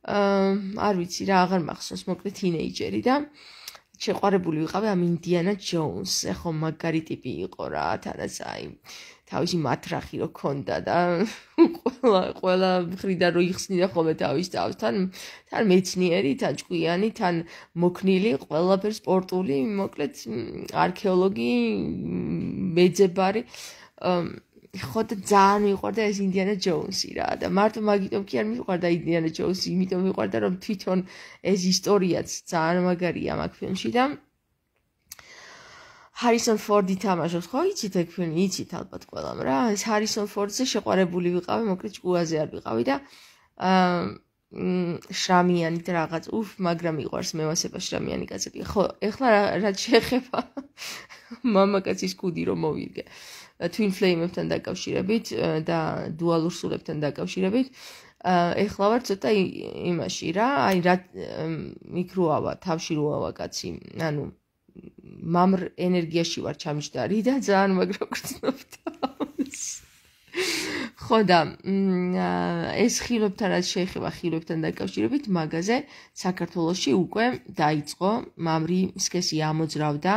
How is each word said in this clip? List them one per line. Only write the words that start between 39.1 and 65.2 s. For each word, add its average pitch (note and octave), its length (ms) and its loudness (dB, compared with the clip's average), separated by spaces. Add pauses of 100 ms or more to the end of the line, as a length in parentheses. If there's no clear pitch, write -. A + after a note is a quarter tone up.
რა. C4 180 0 (100)
ეს G#3 140 0
ჰარისონ G#3+ 460 0
ფორდზე G#3 360 -2
შეყვარებული F#3 680 2
ვიყავი, G3 340 -2
მოკლედ F#3+ 300 -4
ჭკუაზე E3+ 420 0
არ D3+ 140 0
ვიყავი A2+ 340 -2
და, C4+ 120 0 (640)
აა, F3+ 440 4 (500)
მ, F3+ 460 -2 (100)
შრამიანი F3 720 2
და E3+ 120 -8
რაღაც, E3 340 -2
უფ, G#3+ 300 -4
მაგრამ E3+ 400 0
მიყვარს - 360 -4
მევასება D#3 460 -2
შრამიანი - 480 -4
კაცები. - 360 -10
ხო, F#3+ 220 0 (120)
ეხლა D4 320 -2
რა, G#3 140 6 (140)
რაც G3 220 0
შეეხება A#3+ 600 2 (560)
<laughs> - 600 -4
მამაკაცის F#3+ 580 2
კუდი E3 300 -4
რომ F3+ 140 0
მოვიდგე, - 460 -4 (560)
twin F#3+ 320 0
flame-ებთან F3 560 2
დაკავშირებით, F#3 840 -2
ა, - 160 0 (120)
და E3+ 180 -2 (300)
დუალურ E3 460 0
სულებთან E3 460 -6
დაკავშირებით. F#3 720 -2 (460)
ა, F#3 160 0 (200)
ეხლა G3+ 340 0
ვარ A#3+ 160 2
ცოტა G3 260 -2
ი-, G3+ 220 4 (320)
იმაში E3+ 480 -2
რა, G#3+ 160 2 (120)
აი, G3 200 4
რა, F3+ 140 6 (460)
მ, D#3+ 600 -8
იქ F3+ 120 -6
რო F#3 160 2
ავა, C#3+ 280 0
თავში E3 400 -4
რო D3 160 0
ავა G#2+ 200 -2
კაცი, - 360 -8 (280)
ანუ, D3 280 -2 (1000)